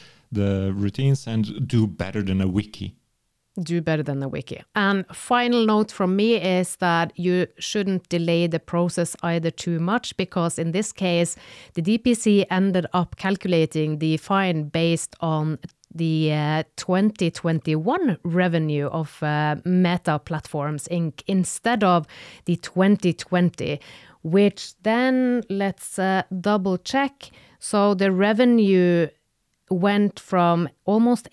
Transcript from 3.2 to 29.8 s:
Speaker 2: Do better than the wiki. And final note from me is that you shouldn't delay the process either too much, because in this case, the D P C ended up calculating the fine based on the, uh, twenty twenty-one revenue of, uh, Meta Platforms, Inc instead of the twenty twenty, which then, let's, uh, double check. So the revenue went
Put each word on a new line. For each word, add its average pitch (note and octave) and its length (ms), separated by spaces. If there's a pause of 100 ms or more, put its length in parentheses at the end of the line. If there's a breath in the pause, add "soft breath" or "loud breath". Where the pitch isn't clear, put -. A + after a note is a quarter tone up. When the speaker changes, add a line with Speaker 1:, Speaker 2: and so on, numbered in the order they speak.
Speaker 2:
Do E3+ 200
better D#3 200
than C#3 200
the C3+ 80
wiki. - 320 (140)
And G3 380
final A#3+ 520
note G#3+ 260
from F#3 240
me A3 200
is F#3 420
that E3+ 420
you F3+ 280 (120)
shouldn't F#3+ 480
delay E3+ 400
the D#3+ 140
process F3 520 (100)
either E3 280
too E3+ 280
much, F#3+ 360
because E3+ 420
in E3 140
this - 220
case, F3 420 (380 loud breath)
the F3 80
D G#3 160
P A#3+ 160
C G#3 360
ended F#3 440
up F3 240
calculating D#3+ 840
the D#3+ 160
fine F3 540
based E3 500
on D#3 400 (340)
the, D#3+ 380
uh, D3+ 320 (140)
twenty F#3+ 520
twenty-one E3+ 960
revenue E3 640
of, D#3 360
uh, D3+ 440
Meta F3 520
Platforms, D3+ 720
Inc E3+ 380
instead G3+ 560
of F3 240 (380 loud breath)
the F3 100
twenty F#3 560
twenty, E3+ 680 (420 loud breath)
which G3 600
then, B3 680
let's, G3 500
uh, F#3+ 240 (160)
double G3 380
check. - 540 (280 soft breath)
So G3+ 360
the F#3+ 180
revenue G3 960 (600)
went G3+ 520